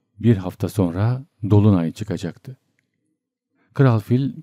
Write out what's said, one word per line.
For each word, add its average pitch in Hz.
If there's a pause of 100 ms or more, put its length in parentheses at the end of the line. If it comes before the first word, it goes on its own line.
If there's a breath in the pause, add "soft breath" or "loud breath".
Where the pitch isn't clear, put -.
(200)
Bir 110
hafta 92
sonra 104 (260)
dolunay 101
çıkacaktı. - (1160)
Kral 123
fil 123 (100)